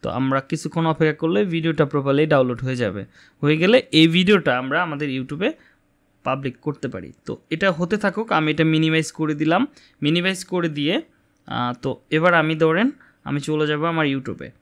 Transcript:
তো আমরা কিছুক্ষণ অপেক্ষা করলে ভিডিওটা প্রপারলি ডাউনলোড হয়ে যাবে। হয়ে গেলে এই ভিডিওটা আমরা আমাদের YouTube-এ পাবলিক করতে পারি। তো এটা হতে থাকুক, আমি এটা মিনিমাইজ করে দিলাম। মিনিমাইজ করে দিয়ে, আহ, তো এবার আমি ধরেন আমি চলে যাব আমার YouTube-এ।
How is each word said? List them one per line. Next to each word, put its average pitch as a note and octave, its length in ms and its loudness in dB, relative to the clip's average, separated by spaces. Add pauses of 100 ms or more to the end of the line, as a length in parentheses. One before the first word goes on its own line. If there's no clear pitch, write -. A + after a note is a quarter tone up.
তো - 60 -8 (120)
আমরা C3+ 200 -2 (100)
কিছুক্ষণ E3 440 -4
অপেক্ষা D#3 280 0
করলে E3+ 180 0 (160)
ভিডিওটা D#3+ 380 0
প্রপারলি C#3 300 2 (100)
ডাউনলোড B2+ 320 2
হয়ে C3 180 -4
যাবে। G2+ 180 -4 (400)
হয়ে D3+ 200 2
গেলে G#3 160 6 (220)
এই D#3+ 80 10 (100)
ভিডিওটা F3+ 340 4 (100)
আমরা C3+ 160 -4 (100)
আমাদের D3 300 -6
YouTube-এ D3 320 -4 (800)
পাবলিক C3+ 280 -4 (100)
করতে C#3+ 280 -6
পারি। F2 160 -12 (180)
তো - 60 -8 (200)
এটা E3+ 140 0 (100)
হতে F3 260 -2
থাকুক, G#3 240 -2 (100)
আমি D#3 160 0
এটা D#3 200 2
মিনিমাইজ D#3+ 340 2 (120)
করে D#3 220 -2
দিলাম। D#3+ 200 2 (440)
মিনিমাইজ F3 340 0 (120)
করে E3+ 260 -2
দিয়ে, D3 240 0
আহ, - 720 -8 (100)
তো C#3 60 -2 (280)
এবার F3 240 4
আমি D#3 140 0 (100)
ধরেন F3 220 2 (400)
আমি C#3 200 -2
চলে D#3 240 0
যাব D3 100 -2 (120)
আমার D#3 200 0
YouTube-এ। G#2+ 360 -8 (120)